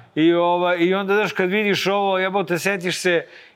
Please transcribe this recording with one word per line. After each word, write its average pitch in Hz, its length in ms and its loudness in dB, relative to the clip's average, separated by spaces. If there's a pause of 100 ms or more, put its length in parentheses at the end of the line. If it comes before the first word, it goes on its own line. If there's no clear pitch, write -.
(140)
i, 165 200 4
ovaj, 175 440 0
i 175 160 2
onda, 196 200 -2
znaš, 208 180 0
kad 185 160 0
vidiš 202 380 0
ovo, 196 320 0
jebote, 185 400 -2
setiš 180 400 -4
se 175 280 0 (300)